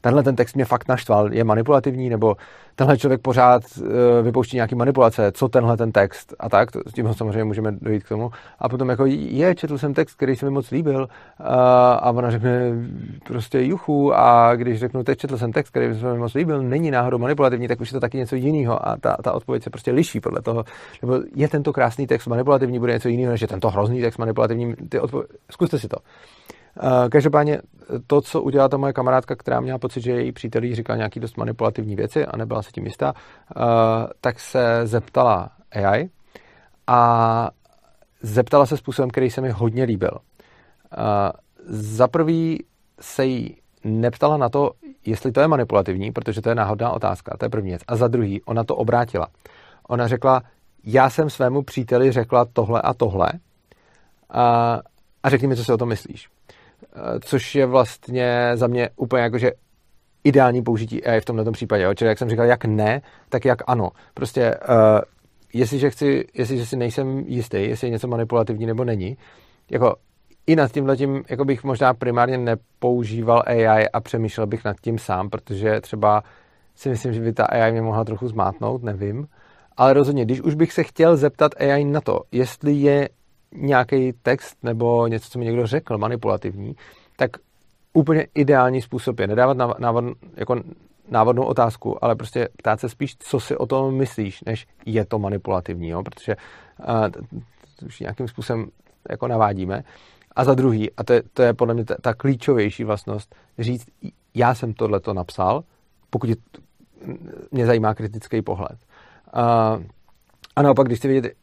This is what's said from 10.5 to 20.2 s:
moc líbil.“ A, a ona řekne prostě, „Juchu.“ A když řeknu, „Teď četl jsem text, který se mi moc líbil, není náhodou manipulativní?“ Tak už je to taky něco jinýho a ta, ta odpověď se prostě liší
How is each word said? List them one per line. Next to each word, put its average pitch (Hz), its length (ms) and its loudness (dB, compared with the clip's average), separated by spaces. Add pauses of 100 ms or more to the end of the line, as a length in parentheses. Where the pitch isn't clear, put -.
moc 135 200 -4
líbil.“ 135 380 -2 (300)
A, 127 540 6
a 120 180 2
ona 120 200 0
řekne 123 420 0 (520)
prostě, 120 380 -2
„Juchu.“ 143 520 0
A 120 400 8
když 120 240 -4
řeknu, 123 260 -4
„Teď 139 140 -2
četl 135 200 -6
jsem 117 140 -4
text, 143 180 -4
který 117 300 -2
se 123 120 -4
mi 120 60 -4
moc 117 160 -6
líbil, 151 280 -2
není 143 280 -2
náhodou 123 280 0
manipulativní?“ 123 500 0
Tak 117 120 -2
už 117 80 -8
je 127 40 -12
to 131 80 -2
taky 123 180 0
něco 127 180 -4
jinýho 131 520 0
a - 80 -2
ta, - 260 0
ta - 100 -2
odpověď 123 300 -4
se - 80 -12
prostě 117 220 -6
liší 135 280 0